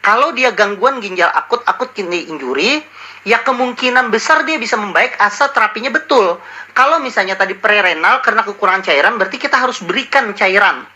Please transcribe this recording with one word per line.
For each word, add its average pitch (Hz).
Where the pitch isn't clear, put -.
Kalau 240
dia 247
gangguan 208
ginjal 180
akut, 226
akut -
kidney 175
injury, 156
ya 220
kemungkinan 247
besar 311
dia 320
bisa 233
membaik 202
asal 277
terapinya 226
betul. 208
Kalau 285
misalnya 202
tadi 196
prerenal 202
karena 220
kekurangan 190
cairan, 170
berarti 285
kita 254
harus 254
berikan 240
cairan 196